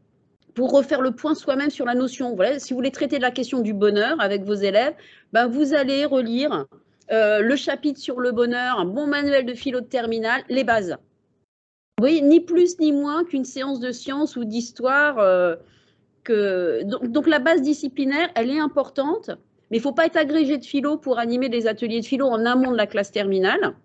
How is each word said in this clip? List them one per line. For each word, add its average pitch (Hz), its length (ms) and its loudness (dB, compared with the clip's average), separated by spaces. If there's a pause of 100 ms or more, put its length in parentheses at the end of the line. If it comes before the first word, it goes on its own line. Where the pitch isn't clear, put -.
(540)
pour 247 180 -2
refaire 277 320 4
le 262 80 0
point 302 240 -2
soi-même 285 340 -2
sur 277 160 -4
la 240 80 0
notion. 247 400 -2
Voilà, 226 240 2
si - 160 -8
vous 247 40 -6
voulez 254 120 -2
traiter 277 280 -2
de 254 40 -2
la 247 80 2
question 254 300 -4
du 214 160 -2
bonheur 208 440 2
avec 202 220 0
vos 202 140 -2
élèves, 202 400 2 (360)
ben 233 140 4
vous 269 300 0
allez 277 280 2
relire, 254 600 0 (460)
euh, 214 300 4
le 233 140 2
chapitre 277 440 -4
sur 247 200 -8
le 247 120 0
bonheur, 240 480 0
un 175 60 0
bon 220 200 -4
manuel 285 400 0
de 247 80 -6
philo 247 280 -4
de - 40 -10
terminale, 226 640 -2
les 254 140 0
bases. 208 340 0 (1000)
Vous - 20 0
voyez, 294 200 4
ni 294 180 8
plus 349 400 2
ni 311 120 2
moins 285 320 0
qu'une 277 220 -4
séance 269 340 -6
de 247 120 -6
sciences 277 440 -6
ou 240 100 -6
d'histoire, 247 760 0
euh, 180 380 4 (640)
que, 185 640 0
donc, 247 260 -6
donc 294 160 0
la 311 100 4
base 320 240 2
disciplinaire, 285 720 -2
elle 233 160 -2
est 285 100 -2
importante, 294 720 -2 (400)
mais 220 80 0
il 226 40 -2
faut 277 120 -2
pas 320 140 4
être 330 100 0
agrégé 302 400 2
de 247 80 -10
philo 285 320 -2
pour 254 220 -2
animer 240 300 -2
des 233 180 0
ateliers 220 320 -2
de 226 60 -6
philo 269 200 0
en 233 220 0
amont 254 240 2
de 240 60 0
la 208 100 2
classe 202 240 -4
terminale. 196 720 0